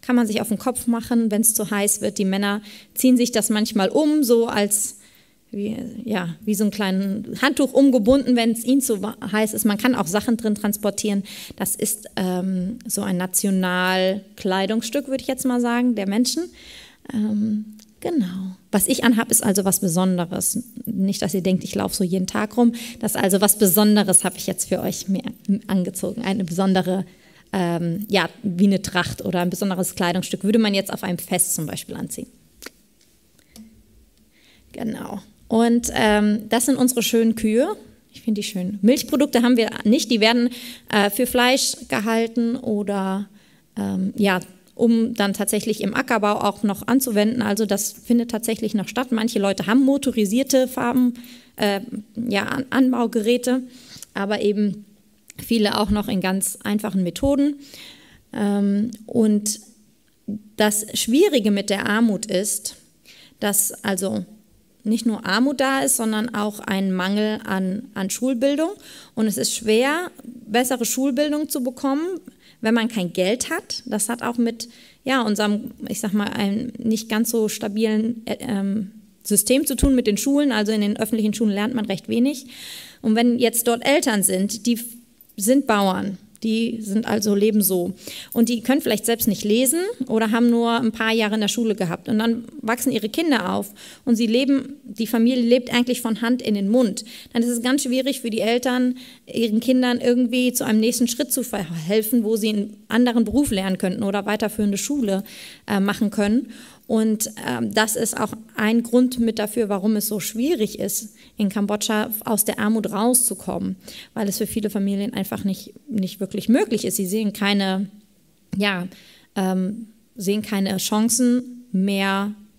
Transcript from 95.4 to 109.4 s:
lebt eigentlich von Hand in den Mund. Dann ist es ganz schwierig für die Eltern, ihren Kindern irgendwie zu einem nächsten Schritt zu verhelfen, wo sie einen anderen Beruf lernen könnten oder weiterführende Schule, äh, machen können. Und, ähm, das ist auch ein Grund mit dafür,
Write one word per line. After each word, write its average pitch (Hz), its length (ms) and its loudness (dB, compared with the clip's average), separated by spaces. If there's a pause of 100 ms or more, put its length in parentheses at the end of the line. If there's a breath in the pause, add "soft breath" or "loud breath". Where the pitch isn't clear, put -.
lebt 247 300 4
eigentlich 240 260 0
von 226 220 -2
Hand 247 220 0
in 214 100 0
den 196 160 0
Mund. 233 360 2 (280 loud breath)
Dann 233 80 0
ist 240 80 0
es 233 140 -2
ganz 269 180 2
schwierig 254 400 -2
für 240 80 -4
die 220 120 -2
Eltern, 247 560 0 (280 loud breath)
ihren 226 360 2
Kindern 247 380 4
irgendwie 247 540 2
zu 254 100 -2
einem 220 160 2
nächsten 233 280 2
Schritt - 260 -2
zu 262 80 -2
verhelfen, 208 840 0
wo 220 120 2
sie 214 140 0
einen 208 280 -2 (100)
anderen 240 360 4
Beruf 233 260 2
lernen 190 300 0
könnten 196 240 -2
oder 196 240 -2
weiterführende 208 500 0
Schule, 202 460 0 (420 loud breath)
äh, 202 140 0
machen 202 320 0
können. 214 400 0 (340 loud breath)
Und, 220 460 0 (140)
ähm, 202 280 -2
das 214 240 0
ist - 200 -2
auch 214 140 -2 (240)
ein 220 260 2
Grund 247 380 2
mit 226 200 0
dafür, 214 280 -2